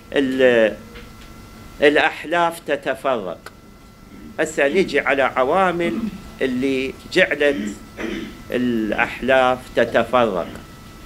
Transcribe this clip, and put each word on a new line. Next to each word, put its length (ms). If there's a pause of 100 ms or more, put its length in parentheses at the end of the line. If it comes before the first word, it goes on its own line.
(120)
ال-، 640 (1040)
الأحلاف 840
تتفرق؟ 720 (1000)
هسه 280
نجي 320
على 220
عوامل 760 (440)
اللي 520 (180)
جعلت 600 (760)
الأحلاف 1080 (180)
تتفرق 720 (580)